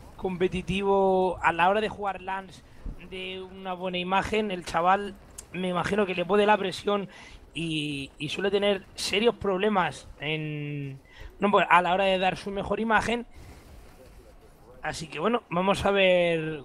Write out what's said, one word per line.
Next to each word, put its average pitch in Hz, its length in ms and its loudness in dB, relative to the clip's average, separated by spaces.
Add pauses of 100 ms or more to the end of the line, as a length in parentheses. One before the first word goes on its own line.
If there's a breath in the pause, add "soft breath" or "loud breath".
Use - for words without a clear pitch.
(180)
competitivo, 185 1200 2
a 165 120 4
la 170 160 4
hora 208 100 4
de 214 80 0
jugar 190 340 -6
lans, 190 420 -10 (460 loud breath)
de 185 320 -10
una 190 300 -12
buena 180 260 -4
imagen. 190 540 0
El 180 140 -6
chaval, 196 500 2 (380)
me 180 160 -4
imagino 180 360 0
que 180 100 -4
le 175 100 0
puede 202 200 4
la 208 120 6
presión 196 500 -2 (460 loud breath)
y, 147 640 -4
y 147 120 -6
suele 190 220 -2
tener 202 320 2 (120)
serios 214 400 0
problemas 190 760 0 (100)
en, 147 800 -6 (400 loud breath)
no, 202 120 2
pues, 190 180 4
a 170 120 8
la 175 120 0
hora 196 120 2
de 190 120 2
dar 185 180 0
su - 160 -10
mejor 196 300 -4
imagen. 226 440 0 (1600 loud breath)
Así 156 260 -8
que 143 100 -12
bueno, 220 320 0
vamos 185 340 0
a 202 60 2
ver 170 760 2